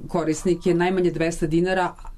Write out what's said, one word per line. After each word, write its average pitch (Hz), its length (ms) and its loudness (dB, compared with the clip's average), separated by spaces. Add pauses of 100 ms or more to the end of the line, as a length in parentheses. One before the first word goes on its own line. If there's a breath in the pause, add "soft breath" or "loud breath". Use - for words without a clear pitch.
korisnike 170 640 0
najmanje 175 380 2
dvesta 160 360 -2
dinara, 175 480 0 (220)